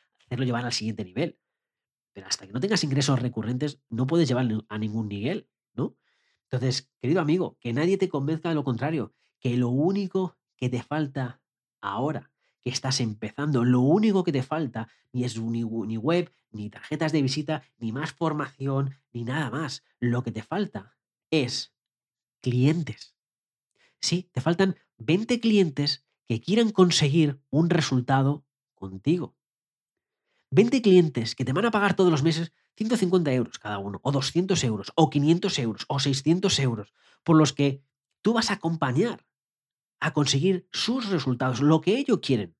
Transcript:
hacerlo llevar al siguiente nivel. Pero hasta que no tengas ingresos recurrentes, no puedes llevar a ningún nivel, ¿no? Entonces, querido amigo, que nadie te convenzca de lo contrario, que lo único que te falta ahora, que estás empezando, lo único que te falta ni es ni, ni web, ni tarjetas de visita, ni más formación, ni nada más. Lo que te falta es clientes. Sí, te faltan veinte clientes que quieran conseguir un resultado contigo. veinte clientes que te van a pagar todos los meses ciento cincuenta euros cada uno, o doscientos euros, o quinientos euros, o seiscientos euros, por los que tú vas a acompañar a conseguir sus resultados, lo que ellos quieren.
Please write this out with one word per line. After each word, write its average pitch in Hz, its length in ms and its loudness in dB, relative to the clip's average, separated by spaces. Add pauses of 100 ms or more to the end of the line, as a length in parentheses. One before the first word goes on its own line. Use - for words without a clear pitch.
(260)
hacerlo 131 200 -4
llevar 120 200 -2
al 117 80 -6
siguiente 107 320 -6
nivel. 98 320 -6 (760)
Pero 92 140 -18
hasta - 180 -6
que 92 60 -20
no 113 80 -4
tengas 202 240 0
ingresos 135 380 2
recurrentes, 127 640 -4
no 117 180 -2
puedes 160 220 4
llevar 127 180 0 (220)
a 107 100 -10
ningún 107 300 -4
nivel, 104 400 -6 (260)
¿no? 160 220 -6 (540)
Entonces, 127 500 -4
querido 165 220 0
amigo, 160 400 0
que 120 100 -4
nadie 165 260 2
te 190 120 0
convenzca 151 400 -4
de 165 60 0
lo 143 100 -2
contrario, 135 480 -2 (260)
que 123 160 -2
lo 123 140 0
único 185 640 0 (220)
que 127 100 -2
te 123 160 -4
falta 139 560 -6 (400)
ahora, 117 500 -4 (300)
que - 100 -8
estás 131 300 -4
empezando, 117 640 -2
lo 127 160 4
único 190 460 4
que 160 80 0
te 131 100 0
falta 135 460 -6 (240)
ni 123 100 -2
es 113 160 -6
ni, 117 240 -4
ni 110 340 -6
web, 170 360 0 (180)
ni 104 180 -10
tarjetas 156 440 -6
de 156 80 2
visita, 147 420 -2 (140)
ni 113 160 -6
más 147 180 -6
formación, 139 840 -2 (180)
ni 117 100 -8
nada 131 260 -4
más. 135 340 -8 (180)
Lo 123 200 0
que 120 120 -6
te 110 100 -10
falta - 540 -8 (340)
es 135 420 -2 (680)
clientes. 131 720 0 (840)
Sí, - 320 -2
te 127 80 -4
faltan 180 340 2 (220)
veinte 208 420 0
clientes 180 640 2 (240)
que 110 140 -2
quieran 220 300 2
conseguir 156 680 4 (100)
un 165 200 2
resultado 139 760 0 (300)
contigo. 113 600 -4 (1120)
veinte 233 300 4
clientes 165 520 4
que 131 120 -6
te 131 80 -4
van 190 120 0
a 233 60 0
pagar 202 240 2
todos 185 160 4
los 147 100 2
meses 165 300 -2 (240)
ciento 220 220 -2
cincuenta 175 360 2
euros 127 240 -2
cada 104 220 -8
uno, 98 240 -8
o 135 80 -2
doscientos 170 520 0
euros, 107 320 -4
o 156 140 4
quinientos 165 500 0
euros, 113 280 -4
o 135 120 -2
seiscientos 147 600 0
euros, 117 340 -2 (300)
por 165 140 6
los 151 160 6
que 143 280 0 (400)
tú 220 120 2
vas 226 180 0
a 196 40 -2
acompañar 165 720 -2 (720)
a 156 140 -2
conseguir 151 580 0
sus 240 380 -4
resultados, 127 520 -2
lo 156 200 6
que 190 160 2
ellos 262 240 0
quieren. 131 380 -2